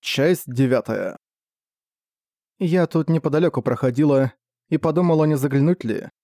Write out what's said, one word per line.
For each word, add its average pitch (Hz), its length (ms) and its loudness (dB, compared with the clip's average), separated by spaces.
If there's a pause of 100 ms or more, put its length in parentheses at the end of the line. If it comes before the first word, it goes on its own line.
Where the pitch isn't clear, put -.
Часть 147 460 -2
девятая. 117 640 -2 (1400)
Я 175 280 0
тут 160 220 -2
неподалеку 160 540 0
проходила 135 720 0 (340)
и 156 80 -2
подумала, 160 480 2
не 151 100 2
заглянуть 139 480 0
ли. - 280 -6 (140)